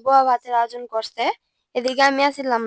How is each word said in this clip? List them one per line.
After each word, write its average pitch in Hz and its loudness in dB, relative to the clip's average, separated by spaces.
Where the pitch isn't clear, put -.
বোয়া 269 4
ভাতের 247 -2
আয়োজন 240 -2
করছে। 220 -6
এদিকে 254 -2
আমি 277 2
আছিলাম 269 -2